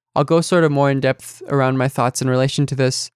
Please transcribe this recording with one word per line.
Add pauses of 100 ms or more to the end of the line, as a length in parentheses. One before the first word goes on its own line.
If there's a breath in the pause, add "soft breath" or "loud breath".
(160)
I'll
go
sort
of
more
in
depth
around
my
thoughts
in
relation
to
this